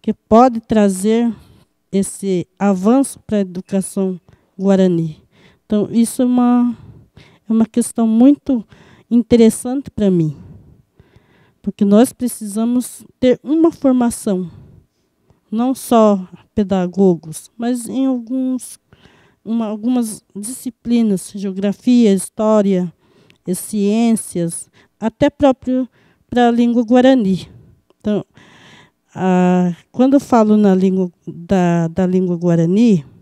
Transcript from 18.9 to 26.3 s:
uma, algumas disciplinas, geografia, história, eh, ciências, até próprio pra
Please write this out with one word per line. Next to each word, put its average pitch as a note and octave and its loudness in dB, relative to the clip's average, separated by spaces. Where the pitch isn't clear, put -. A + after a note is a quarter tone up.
uma, A3+ -4
algumas A3 -4
disciplinas, A#3 -4
geografia, G3+ 0
história, G3 0
eh, F3+ -4
ciências, G#3 -4
até C#4+ -2
próprio B3+ -2
pra A#3+ 2